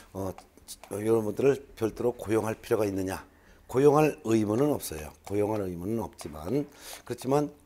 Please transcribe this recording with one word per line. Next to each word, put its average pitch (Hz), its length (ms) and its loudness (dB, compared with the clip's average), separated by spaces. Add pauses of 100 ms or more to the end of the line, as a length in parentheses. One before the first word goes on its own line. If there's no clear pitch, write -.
(120)
어, 95 200 -6 (580)
이런 110 340 2
분들을 120 520 0
별도로 113 360 -2
고용할 107 440 -2
필요가 110 300 0
있느냐? 95 380 -4 (440)
고용할 143 560 4
의무는 113 480 4
없어요. 78 380 -8 (160)
고용할 104 360 0
의무는 92 380 -4
없지만, 90 680 -6 (360)
그렇지만 143 480 0 (140)